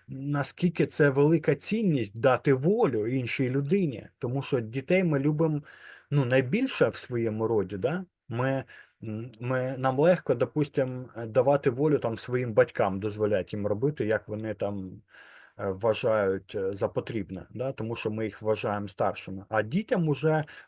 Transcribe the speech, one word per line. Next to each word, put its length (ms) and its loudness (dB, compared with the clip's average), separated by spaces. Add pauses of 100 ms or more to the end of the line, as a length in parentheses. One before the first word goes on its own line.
наскільки 800 0
це 240 4
велика 440 4
цінність 680 0
дати 340 4
волю 520 2
іншій 440 -2
людині, 580 -2 (100)
тому 240 -4
що 180 0
дітей 440 0
ми 140 2
любимо, 440 0 (480)
ну, 140 4
найбільше 640 2
в 80 -4
своєму 520 -2
роді, 280 0
да? 280 -2 (240)
Ми, 360 -2 (380)
м, 380 -8
ми, 380 -2
нам 200 0
легко, 360 4
допустим, 840 -2
е, 100 -8
давати 440 4
волю 280 2
там 200 -2
своїм 340 -2
батькам, 480 2
дозволяти 560 0
їм 100 -4
робити, 400 -2
як 220 -2
вони 260 -6
там, 480 -6 (580)
е, 100 -2
вважають, 840 0
е, 180 -2
за 160 -2
потрібне, 640 -6
да? 220 -6
Тому 240 -6
що 140 -4
ми 140 -4
їх 180 -8
вважаємо 460 -2
старшими. 600 -4
А 140 0
дітям 460 -2
уже 360 0 (240)